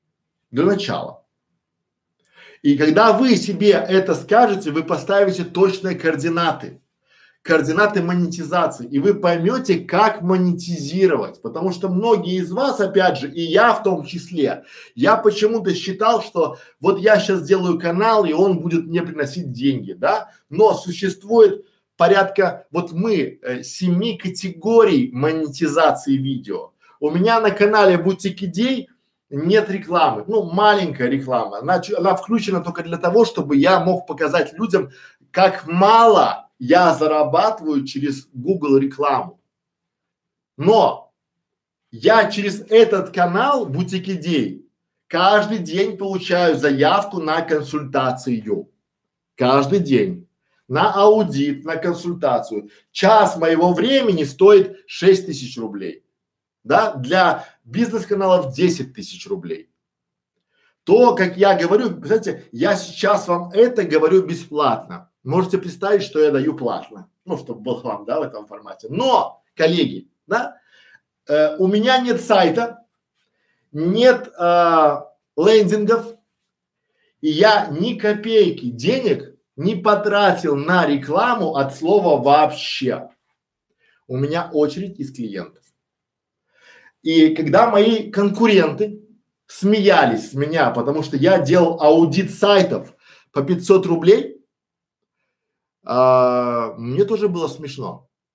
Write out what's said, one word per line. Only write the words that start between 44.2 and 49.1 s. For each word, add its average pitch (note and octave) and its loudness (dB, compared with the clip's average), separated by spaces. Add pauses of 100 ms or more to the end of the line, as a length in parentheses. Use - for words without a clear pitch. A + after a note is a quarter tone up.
каждый G#3 2
день F#3 -4
получаю F3 -2
заявку D#3 0
на D#3 -2
консультацию. C3 -4 (680)